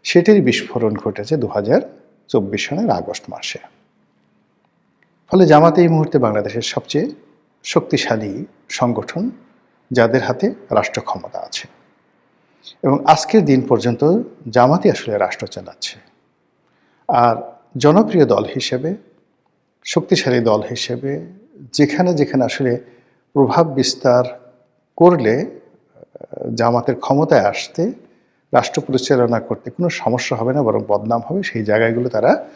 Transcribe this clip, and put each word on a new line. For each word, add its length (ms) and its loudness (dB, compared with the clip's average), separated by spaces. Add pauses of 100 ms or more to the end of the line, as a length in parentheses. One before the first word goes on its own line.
সেটির 400 4
বিস্ফোরণ 540 -2
ঘটেছে 400 -6
দু 100 -2
হাজার 340 0 (480)
চব্বিশ 400 -2
সনের 220 -4
আগস্ট 380 -6
মাসে। 300 -12 (1700)
ফলে 180 4
জামাত 320 6
এই 100 6
মুহূর্তে 300 2
বাংলাদেশের 440 -2
সবচেয়ে 500 -4 (520)
শক্তিশালী 800 -2 (240)
সংগঠন, 600 -4 (600)
যাদের 320 2
হাতে 320 -2 (160)
রাষ্ট্র 300 -2
ক্ষমতা 380 -8
আছে, 300 -14 (1120)
এবং 240 0
আজকের 380 4
দিন 220 4
পর্যন্ত 360 0 (480)
জামাতই 400 4
আসলে 280 -2
রাষ্ট্র 280 -4
চালাচ্ছে। 500 -14 (1120)
আর 280 2 (420)
জনপ্রিয় 480 4
দল 180 2 (100)
হিসেবে, 400 -4 (880)
শক্তিশালী 560 0
দল 220 2
হিসেবে, 640 -8 (460)
যেখানে 420 2
যেখানে 300 0
আসলে 280 -2 (600)
প্রভাব 400 2
বিস্তার 520 2 (720)
করলে, 440 4
আহ, 1120 -14
জামাতের 460 0
ক্ষমতায় 440 2
আসতে, 480 -4 (600)
রাষ্ট্র 280 2
পরিচালনা 600 0
করতে 300 -10
কোনো 180 -4
সমস্যা 480 -4
হবে 180 -2
না, 80 0
বরং 260 0
বদনাম 380 -2
হবে, 160 -4
সেই 220 -6
জায়গাগুলো 440 0
তারা 480 0